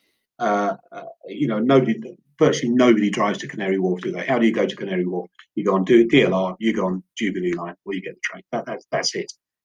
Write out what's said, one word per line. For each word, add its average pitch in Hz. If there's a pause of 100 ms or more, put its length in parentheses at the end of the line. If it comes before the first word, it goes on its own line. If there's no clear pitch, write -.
(380)
Uh, 101 (180)
uh, - (240)
you 110
know, 107
nobody, 117 (400)
virtually 123
nobody 113
drives 104
to -
Canary 95
Wharf, 92
do 98
they? 87
How 127
do 117
you 113
go 104
to 95
Canary 92
Wharf? 90 (240)
You 107
go 98
on 95
do, 117
D 120
L 92
R, 92
you 110
go 95
on 92 (140)
Jubilee 90
Line, 85 (100)
or 98
you 92
get -
the -
train. - (100)
That, 110
that's, -
that's -
it. - (320)